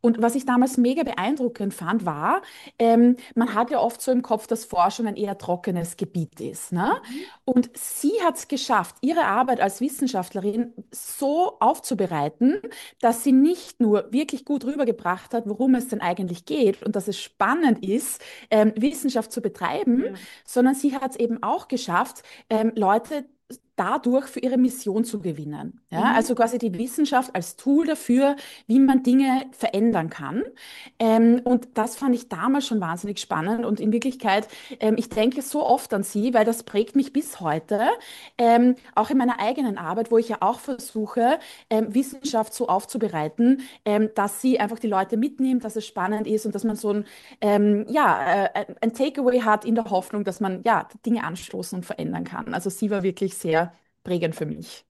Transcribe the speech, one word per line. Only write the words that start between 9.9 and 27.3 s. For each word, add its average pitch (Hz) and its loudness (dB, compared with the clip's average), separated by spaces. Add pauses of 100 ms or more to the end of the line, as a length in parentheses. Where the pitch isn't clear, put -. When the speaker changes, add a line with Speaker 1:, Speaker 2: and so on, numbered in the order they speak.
Speaker 1:
so - -2
aufzubereiten, 208 0 (420)
dass 240 2
sie 285 4
nicht 294 2
nur 208 2
wirklich 294 -2
gut 285 -6
rübergebracht 247 -4
hat, 233 -4
worum 254 2
es 247 -4
denn - -6
eigentlich 180 -4
geht 254 2
und 208 -4
dass 196 -4
es 196 -6
spannend 247 0
ist, 214 -4 (260)
ähm, 214 6
Wissenschaft 247 -2
zu 226 -6
betreiben, 247 0
Speaker 2:
Ja. 196 -8 (240)
Speaker 1:
sondern 254 4
sie 269 0
hat's 262 -6
eben 233 -2
auch 220 -2
geschafft, 233 -2 (260)
ähm, 226 2
Leute 226 0 (500)
dadurch 254 0
für - -10
ihre 254 0
Mission 233 0
zu 214 -8
gewinnen. 147 -8
Ja, 165 -2
Speaker 2:
Mhm. 254 4
Speaker 1:
also 226 2
quasi 233 2
die 196 -4
Wissenschaft 254 -2